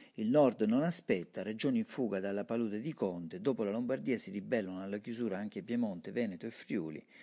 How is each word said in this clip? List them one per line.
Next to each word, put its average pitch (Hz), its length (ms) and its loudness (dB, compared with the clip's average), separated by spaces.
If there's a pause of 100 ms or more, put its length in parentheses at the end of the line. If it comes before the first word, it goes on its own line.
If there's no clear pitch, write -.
(140)
il 110 140 0
nord 131 340 8
non 117 200 6
aspetta, 107 600 0
regioni 113 360 0
in 110 60 2
fuga 104 340 -2
dalla 98 260 -2
palude 113 360 -2
di 151 120 -4
Conte, 87 480 -2
dopo 113 220 0
la 101 80 0
Lombardia 123 480 -2
si 98 140 -8
ribellano 98 500 -2
alla 98 160 -4
chiusura 113 400 -4
anche 104 240 -6
Piemonte, 107 480 -4
Veneto 107 360 -4
e 113 40 -6
Friuli, 80 540 -6 (180)